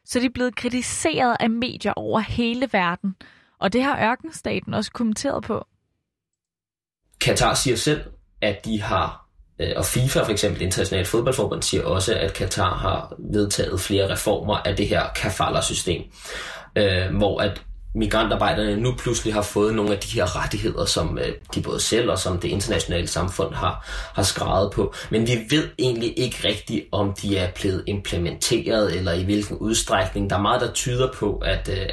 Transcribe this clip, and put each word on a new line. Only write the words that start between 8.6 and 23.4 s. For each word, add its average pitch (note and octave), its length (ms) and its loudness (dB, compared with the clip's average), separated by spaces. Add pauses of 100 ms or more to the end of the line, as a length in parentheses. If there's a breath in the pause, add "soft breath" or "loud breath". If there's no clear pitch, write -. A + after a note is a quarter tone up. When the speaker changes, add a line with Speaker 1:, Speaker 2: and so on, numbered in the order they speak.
Speaker 2:
de A2 160 0
har, F2 480 -2 (300)
øh, - 160 -2
og - 100 0
fifa C3 380 2
for - 80 0
eksempel, G2+ 300 0
Internationalt F#2 460 0
Fodboldforbund, - 540 2
siger F2 240 0
også, F#2 300 2
at E2 180 0
Katar F#2+ 440 0
har - 360 -2 (180)
vedtaget G2+ 480 2
flere G2 320 2
reformer G#2 460 0
af G2 180 0
det G#2 120 2
her E2 160 2 (120)
kafala-system, D#2 840 0 (760 loud breath)
øh, F#2+ 400 2
hvor G2 240 2
at G2+ 200 -2 (340)
migrantarbejderne G#2 840 2
nu B2 160 0
pludselig A2+ 360 0
har G#2 80 2
fået G#2 340 2
nogle G#2 160 2
af G2 80 2
de - 80 -6
her F#2+ 360 0
rettigheder, - 420 0
som, - 320 0
øh, - 160 -2 (220)
de - 60 0
både - 180 -4
selv A2+ 320 2
og - 80 0
som F2+ 200 -2
det - 100 -2
internationale F2 580 0
samfund - 460 -2